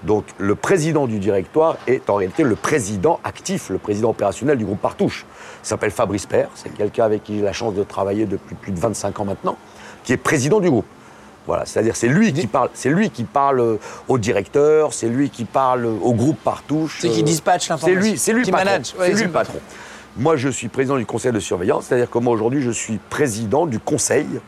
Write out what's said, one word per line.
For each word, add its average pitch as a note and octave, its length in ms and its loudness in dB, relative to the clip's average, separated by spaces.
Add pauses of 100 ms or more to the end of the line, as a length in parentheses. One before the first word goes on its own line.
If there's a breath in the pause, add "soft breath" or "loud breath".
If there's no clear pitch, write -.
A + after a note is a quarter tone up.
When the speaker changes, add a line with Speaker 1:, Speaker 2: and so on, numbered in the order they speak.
Speaker 1:
Donc G#2 220 0 (120)
le G2 160 0
président D#3 540 2
du A2 100 -2
directoire G#2 600 2 (100)
est B2 240 0
en G2 40 4
réalité F#2+ 280 0
le A2+ 120 2
président G#2+ 680 0
actif, - 480 -6
le F#2 80 -2
président G#2+ 320 0
opérationnel A2+ 480 0
du A2 40 -2
groupe F#2+ 160 -4
Partouche. - 460 -2 (380 loud breath)
Il - 40 -10
s'appelle G#2+ 220 0
Fabrice G2+ 380 -2
Père, B2+ 260 0
c'est - 180 -14
quelqu'un G#2 320 -2
avec G#2+ 200 0
qui G#2 140 -6
j'ai G#2 60 -2
la G2+ 80 0
chance A2+ 220 -4
de G2 80 -2
travailler G2+ 460 -2
depuis - 260 -6
plus - 180 -10
de F2+ 80 -4
vingt-cinq G2+ 400 -2
ans G#2 60 -2
maintenant, G2 320 -4 (460 loud breath)
qui B2 100 0
est A#2+ 40 2
président D#3 420 2
du F3+ 100 2
groupe. A#2 160 2 (600 loud breath)
Voilà, E2 180 -2
c'est-à-dire A2 300 0
c'est A#2 140 2
lui G3+ 220 6
qui C#3 100 0
Speaker 2:
Des - 60 -2
Speaker 1:
parle, - 280 2
c'est - 160 0
lui F#3 180 2
qui - 140 -6
parle, C#3 360 2
euh, A2+ 180 2 (300 loud breath)
au C3 120 2
directeur, C#3+ 760 2
c'est - 140 -4
lui B2+ 240 0
qui A2+ 140 -6
parle B2+ 420 2
au A2 260 0
groupe B2+ 300 2
Partouche, D3 580 -2
Speaker 2:
C'est F3 80 0
qui E3+ 120 0
Speaker 1:
euh, - 20 2
Speaker 2:
dispatche E3 440 0
l'information, F3 320 2
Speaker 1:
c'est G#3+ 120 4
lui, E3 80 -2
c'est G#3+ 140 2
lui B3 100 2
Speaker 2:
qui F#3 80 0
Speaker 1:
le F3+ 60 2
patron, F#3+ 140 2
Speaker 2:
manage, D#3+ 280 -2
ouais, F3+ 60 2
Speaker 1:
c'est F3+ 80 2
lui G3+ 40 2
Speaker 2:
c'est A3 60 2
Speaker 1:
le G#3 60 0
Speaker 2:
le D#3+ 40 -8
Speaker 1:
patron. C3+ 260 -2 (560 loud breath)
Moi, C#3 200 4
je C3+ 140 0
suis B2 180 -6
président C3+ 300 0
du A2 100 -2
conseil - 240 -2
de G#2 80 0
surveillance, F#2+ 460 -2
c'est-à-dire A#2+ 240 0
que A#2+ 100 0
moi, A#2+ 140 2
aujourd'hui, A#2 280 2
je A#2+ 100 0
suis G#2+ 280 -4 (100)
président A#2+ 560 0
du A#2 140 -2
conseil C#3+ 480 0 (200)